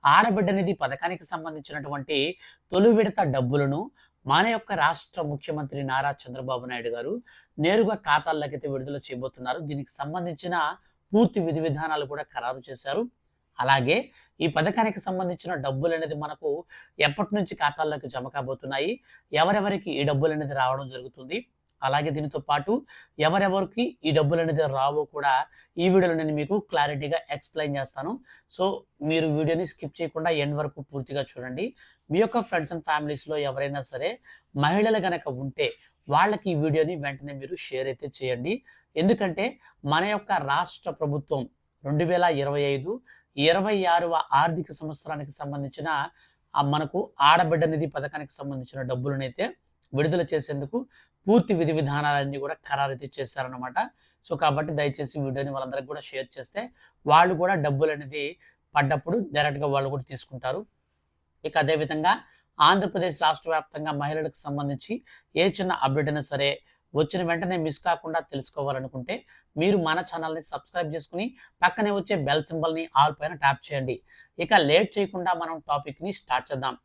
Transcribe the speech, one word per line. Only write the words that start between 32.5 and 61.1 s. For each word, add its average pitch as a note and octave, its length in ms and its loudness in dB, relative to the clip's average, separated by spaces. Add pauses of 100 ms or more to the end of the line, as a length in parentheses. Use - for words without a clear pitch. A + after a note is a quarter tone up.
and D#3 120 -10
ఫ్యామిలీస్‌లో D3+ 480 -2 (140)
ఎవరైనా C#3 320 -4 (100)
సరే D3 200 -4 (420)
మహిళలు G3 540 2
గనక E3+ 200 -4 (160)
ఉంటే C#3 240 0 (400)
వాళ్ళకి F#3 460 2
ఈ - 100 0
వీడియోని D#3+ 400 2
వెంటనే C#3+ 300 -8
మీరు C3+ 200 -10 (140)
షేర్ C3+ 180 -4
అయితే C3+ 200 -6 (120)
చేయండి. B2+ 360 -2 (420)
ఎందుకంటే F#3+ 500 2 (380)
మన D3+ 200 2 (100)
యొక్క G#3 180 -4 (220)
రాష్ట్ర F3 360 -4
ప్రభుత్వం C#3+ 520 -4 (420)
రెండు D3 200 0
వేల F3 200 2 (180)
ఇరవై C#3+ 200 0 (120)
ఐదు C#3 180 -4 (440)
ఇరవై F#3 380 4 (180)
ఆరవ E3+ 220 2 (240)
ఆర్థిక E3 400 0
సంవత్సరానికి D3 600 -10
సంబంధించిన, C#3+ 480 -8 (640)
ఆ, - 80 2
మనకు D3+ 360 0 (300)
ఆడబిడ్డ E3 440 6
నిధి D#3+ 220 -2
పథకానికి C#3+ 440 -8
సంబంధించిన C3+ 420 -10 (100)
డబ్బులనైతే C3+ 540 -2 (480)
విడుదల D#3+ 300 2 (100)
చేసేందుకు C#3+ 460 -4 (480)
పూర్తి A3 280 6
విధి E3 180 2
విధానాలన్నీ C#3+ 720 0
కూడా D3 120 -6 (120)
ఖరారైతే C#3 480 -2
చేశారన్నమాట. B2+ 600 -6 (500)
So, - 60 -6 (100)
కాబట్టి D#3 360 2
దయచేసి C#3+ 360 -2 (100)
వీడియోని C#3 300 -4
వాళ్ళందరికీ C3+ 380 -6
కూడా D3 160 -10
షేర్ C3 260 -8
చేస్తే C#3 280 -10 (440)
వాళ్ళు E3 360 8
కూడా F#3 140 2 (100)
డబ్బులు D3 300 2
అనేది C#3+ 280 -8 (500)
పడ్డప్పుడు D3 440 2 (160)
డైరెక్ట్గా D3 400 0
వాళ్ళు C#3 200 0
కూడా C3+ 180 -6
తీసుకుంటారు. C3 500 -6 (840)